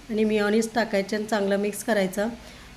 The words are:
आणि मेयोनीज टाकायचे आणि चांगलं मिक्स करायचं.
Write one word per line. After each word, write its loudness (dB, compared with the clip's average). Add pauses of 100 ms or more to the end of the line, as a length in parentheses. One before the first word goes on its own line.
आणि 2
मेयोनीज 4
टाकायचे 0
आणि -4
चांगलं 2
मिक्स -2
करायचं. 0 (480)